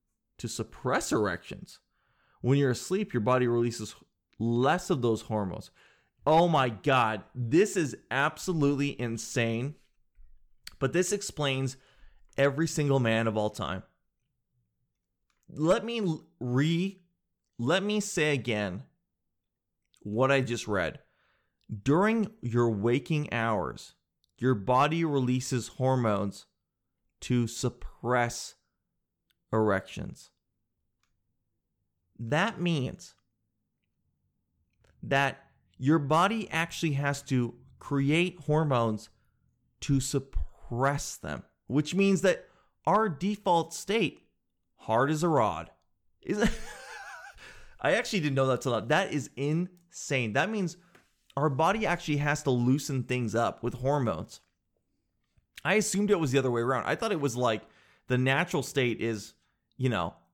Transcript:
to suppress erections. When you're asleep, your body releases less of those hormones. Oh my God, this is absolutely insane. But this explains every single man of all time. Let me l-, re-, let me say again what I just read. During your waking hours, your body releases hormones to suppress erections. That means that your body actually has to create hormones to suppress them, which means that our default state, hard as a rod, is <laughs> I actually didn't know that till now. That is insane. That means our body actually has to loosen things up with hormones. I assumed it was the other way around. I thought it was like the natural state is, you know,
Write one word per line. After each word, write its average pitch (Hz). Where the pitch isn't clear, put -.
to 117
suppress -
erections. -
When 139
you're 135
asleep, 196
your 120
body 123
releases 117
less 123
of 135
those 117
hormones. 98
Oh 165
my 139
God, 113
this 151
is 151
absolutely 143
insane. 117
But 131
this 180
explains 135
every 139
single 139
man 113
of 107
all 107
time. 92
Let 175
me 233
l-, 165
re-, 160
let 156
me 208
say 151
again 104
what 117
I 139
just 117
read. 90
During 202
your 120
waking 135
hours, 107
your 127
body 135
releases 127
hormones 113
to 120
suppress -
erections. 104
That 156
means 165
that 135
your 151
body 175
actually 165
has 139
to 123
create 160
hormones 131
to 139
suppress -
them, 76
which 151
means 196
that 185
our 208
default 170
state, -
hard 123
as 156
a 175
rod, 101
is -
<laughs> -
I 156
actually 226
didn't 147
know 131
that 123
till 127
now. 113
That 151
is 139
insane. 143
That 156
means 196
our 147
body 180
actually 165
has 147
to 143
loosen 127
things 120
up 113
with 120
hormones. 127
I 170
assumed 208
it 180
was 135
the 139
other 127
way 120
around. 123
I 143
thought 214
it 160
was 123
like 120
the 127
natural 135
state 123
is, 110
you 127
know, 90